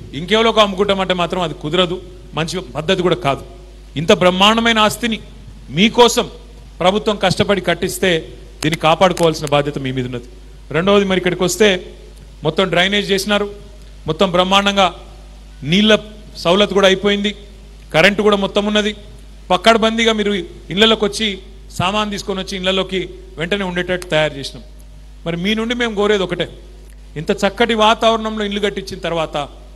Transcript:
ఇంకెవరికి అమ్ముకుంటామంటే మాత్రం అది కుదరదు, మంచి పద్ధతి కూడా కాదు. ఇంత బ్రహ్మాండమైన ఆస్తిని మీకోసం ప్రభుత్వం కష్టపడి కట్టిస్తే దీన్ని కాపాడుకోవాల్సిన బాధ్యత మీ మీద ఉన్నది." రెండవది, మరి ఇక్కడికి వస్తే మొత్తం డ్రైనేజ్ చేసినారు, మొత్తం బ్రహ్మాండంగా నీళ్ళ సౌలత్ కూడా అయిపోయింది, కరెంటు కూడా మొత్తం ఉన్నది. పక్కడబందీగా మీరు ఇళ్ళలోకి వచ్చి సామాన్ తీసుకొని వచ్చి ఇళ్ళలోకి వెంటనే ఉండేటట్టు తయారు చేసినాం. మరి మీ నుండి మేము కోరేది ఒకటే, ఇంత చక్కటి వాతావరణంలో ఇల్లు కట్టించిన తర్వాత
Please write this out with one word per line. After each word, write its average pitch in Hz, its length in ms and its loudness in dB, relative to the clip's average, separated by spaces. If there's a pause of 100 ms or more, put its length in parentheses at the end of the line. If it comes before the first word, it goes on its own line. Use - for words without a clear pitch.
(140)
ఇంకెవరికి 214 460 2
అమ్ముకుంటామంటే 190 540 0
మాత్రం 180 280 -2
అది 160 120 -4
కుదరదు, 175 480 -2 (320)
మంచి 190 280 -4
పద్ధతి 180 400 -2
కూడా 170 140 2
కాదు. 139 260 -2 (560)
ఇంత 165 140 0
బ్రహ్మాండమైన 208 680 4
ఆస్తిని 214 400 0 (500)
మీకోసం 226 600 2 (500)
ప్రభుత్వం 202 360 2
కష్టపడి 190 460 0
కట్టిస్తే 180 720 -2 (300)
దీన్ని 160 160 -2
కాపాడుకోవాల్సిన 165 640 2
బాధ్యత 147 340 0
మీ 131 120 -6
మీద 127 140 -4
ఉన్నది." 123 180 -8 (480)
రెండవది, 196 340 2
మరి 190 120 0
ఇక్కడికి 180 260 -2
వస్తే 185 420 2 (580)
మొత్తం 165 260 0
డ్రైనేజ్ 185 420 0
చేసినారు, 202 380 0 (580)
మొత్తం 175 240 0
బ్రహ్మాండంగా 190 640 2 (680)
నీళ్ళ 208 360 4 (380)
సౌలత్ 190 360 2
కూడా 180 140 4
అయిపోయింది, 202 480 0 (580)
కరెంటు 190 280 4
కూడా 208 160 4
మొత్తం 196 280 -2
ఉన్నది. 208 300 0 (540)
పక్కడబందీగా 226 640 2
మీరు 208 200 0 (360)
ఇళ్ళలోకి 214 360 2
వచ్చి 202 340 -4 (320)
సామాన్ 208 400 -2
తీసుకొని 190 280 -6
వచ్చి 190 180 -8
ఇళ్ళలోకి 185 520 -2 (280)
వెంటనే 180 260 -4
ఉండేటట్టు 180 440 -4
తయారు 156 260 0
చేసినాం. 131 300 -12 (600)
మరి 170 120 -4
మీ 190 160 -2
నుండి 226 220 -4
మేము 233 200 -4
కోరేది 208 280 2
ఒకటే, 165 260 -4 (680)
ఇంత 165 140 -4
చక్కటి 202 420 0
వాతావరణంలో 220 720 2
ఇల్లు 202 140 -4
కట్టించిన 196 400 -6
తర్వాత 165 380 -4 (380)